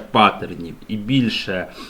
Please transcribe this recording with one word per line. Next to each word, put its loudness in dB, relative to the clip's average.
паттернів 2
і -4
більше, 0